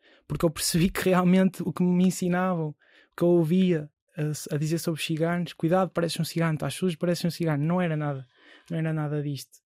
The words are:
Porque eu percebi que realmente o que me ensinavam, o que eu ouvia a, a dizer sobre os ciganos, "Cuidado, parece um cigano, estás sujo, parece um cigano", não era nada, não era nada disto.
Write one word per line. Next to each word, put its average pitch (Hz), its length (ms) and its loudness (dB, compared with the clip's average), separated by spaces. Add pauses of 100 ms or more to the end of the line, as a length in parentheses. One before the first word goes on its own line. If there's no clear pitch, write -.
(280)
Porque 151 160 -2
eu 165 60 4
percebi 170 400 0
que - 180 -6
realmente 185 560 4
o 170 80 -4
que - 100 -2
me 180 240 4
ensinavam, 175 640 0
o - 480 -20
que - 60 -2
eu 175 60 4
ouvia 175 600 4 (280)
a, 151 380 -4
a 147 40 2
dizer 156 200 -2
sobre 160 220 -4
os - 60 -6
ciganos, 165 480 -2
"Cuidado, 175 360 0
parece 170 300 -2
um 160 40 0
cigano, 160 300 -2
estás 147 200 -4
sujo, 185 240 -2
parece 175 280 -2
um 165 40 -2
cigano", 156 340 -2
não 175 160 0
era 160 160 -2
nada, 147 300 -6 (440)
não 170 80 -6
era 160 140 -2
nada 151 300 -4
disto. 143 440 -8